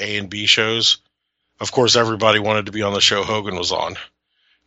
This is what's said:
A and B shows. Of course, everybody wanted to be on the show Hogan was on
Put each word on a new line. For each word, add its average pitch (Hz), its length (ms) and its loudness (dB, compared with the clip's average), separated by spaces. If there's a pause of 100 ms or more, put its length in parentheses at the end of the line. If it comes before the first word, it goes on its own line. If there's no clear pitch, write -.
A 104 160 -6
and 98 120 -6
B 104 180 -6
shows. 113 500 2 (640)
Of 104 120 -6
course, 123 240 4
everybody 110 440 2
wanted 104 260 0
to 98 60 -12
be 107 100 -6
on 101 120 -2
the 98 80 0
show 101 220 2
Hogan 104 320 -4
was 90 160 -4
on 85 260 -4 (680)